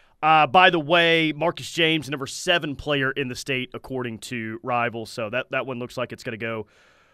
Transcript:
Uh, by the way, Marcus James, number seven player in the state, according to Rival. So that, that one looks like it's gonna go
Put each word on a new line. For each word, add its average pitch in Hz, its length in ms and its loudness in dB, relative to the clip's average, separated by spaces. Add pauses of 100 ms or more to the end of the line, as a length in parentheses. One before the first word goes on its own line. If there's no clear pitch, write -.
(220)
Uh, 156 240 6
by 185 240 8
the 175 100 2
way, 165 560 4
Marcus 160 340 -4
James, 160 380 0
number 135 180 -6
seven 160 500 -2
player 139 340 0
in 135 180 -4
the 123 60 -8
state, 127 400 -4
according 120 460 -8
to 110 420 -8
Rival. 120 420 -2
So 107 240 -8
that, 120 220 -4
that 131 160 -4
one 127 120 -8
looks 123 200 -10
like 120 160 -6
it's - 100 -14
gonna 113 140 -8
go 110 280 -6 (480)